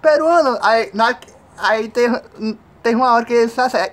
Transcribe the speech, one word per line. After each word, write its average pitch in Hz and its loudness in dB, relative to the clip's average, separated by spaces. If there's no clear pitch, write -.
peruano." 311 2
Aí, 226 0
na, 233 -2
aí 220 -2
teve, 240 -2
teve 233 0
uma 247 2
hora 233 0
que 240 -6
ele 233 2
fez 254 -2
assim 190 -2